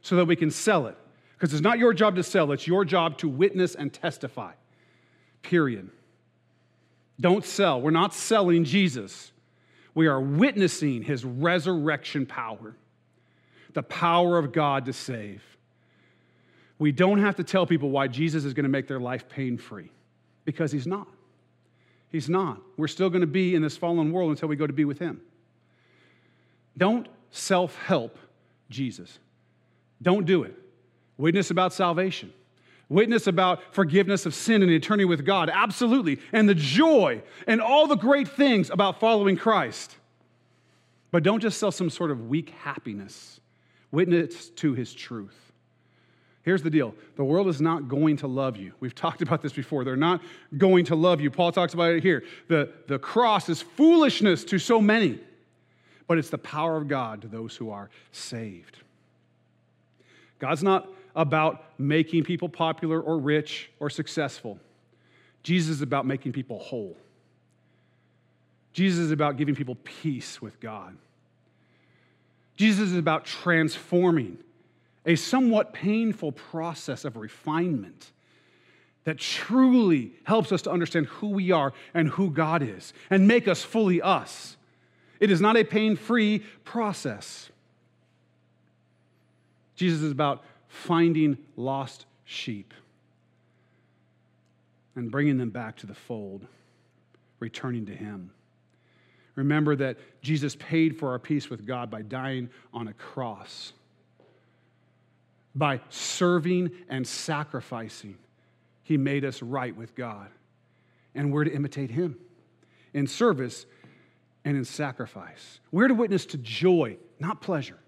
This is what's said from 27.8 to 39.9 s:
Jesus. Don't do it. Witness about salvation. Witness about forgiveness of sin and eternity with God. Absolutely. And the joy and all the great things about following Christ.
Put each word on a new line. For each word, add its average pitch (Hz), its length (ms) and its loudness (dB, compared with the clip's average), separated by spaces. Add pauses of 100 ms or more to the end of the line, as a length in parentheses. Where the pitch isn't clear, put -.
Jesus. 123 480 -10 (840)
Don't 180 260 2
do 175 160 4
it. 98 120 -12 (600)
Witness 170 320 0
about 185 240 0
salvation. 175 580 -2 (580)
Witness 220 380 2
about 180 460 0
forgiveness 190 520 2
of 156 80 -4
sin 220 280 2
and 180 100 6
eternity 196 340 4
with 156 200 0
God. 175 280 2
Absolutely. 220 640 2 (120)
And 220 160 6
the 202 80 6
joy 160 680 4 (240)
and 226 140 2
all 277 280 4
the 285 100 4
great 269 300 2
things 254 420 2
about 190 300 0
following 208 360 4
Christ. 170 600 -2 (1120)